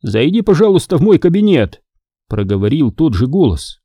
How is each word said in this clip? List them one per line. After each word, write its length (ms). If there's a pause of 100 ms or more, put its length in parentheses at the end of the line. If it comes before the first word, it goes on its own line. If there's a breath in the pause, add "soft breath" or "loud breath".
зайди, 420
пожалуйста, 540
в 60
мой 160
кабинет», 640 (460)
проговорил 640
тот 240
же 120
голос. 580